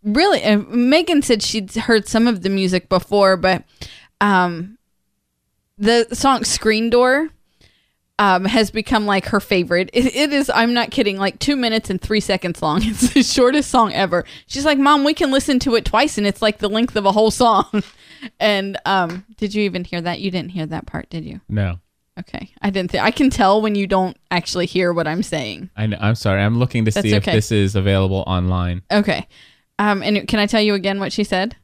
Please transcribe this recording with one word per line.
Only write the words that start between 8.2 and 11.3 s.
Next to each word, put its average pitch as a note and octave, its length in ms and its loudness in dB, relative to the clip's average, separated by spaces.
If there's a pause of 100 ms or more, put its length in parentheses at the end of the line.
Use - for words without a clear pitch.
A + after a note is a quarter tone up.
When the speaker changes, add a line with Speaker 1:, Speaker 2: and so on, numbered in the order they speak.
Speaker 1:
has A3 260 2
become, G#3+ 340 -2
like, G3 200 0
her G3+ 160 -2
favorite. F3+ 500 0
It, B3 240 0
it C#4+ 160 0
is, C#4 220 0
I'm A#3 200 2
not A#3+ 180 -2
kidding, G3+ 260 -2
like, G3 220 -4